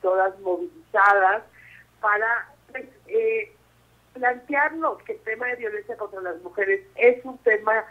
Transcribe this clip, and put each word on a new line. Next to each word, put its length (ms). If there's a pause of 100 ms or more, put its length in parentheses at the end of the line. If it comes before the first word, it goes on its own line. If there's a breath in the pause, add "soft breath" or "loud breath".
todas 380
movilizadas 1040 (580 loud breath)
para, 540 (160)
pues, 140 (240)
eh, 440 (640)
plantearnos 880
que 120
el 40
tema 300
de 80
violencia 400
contra 240
las 220
mujeres 520
es 300
un 140
tema 520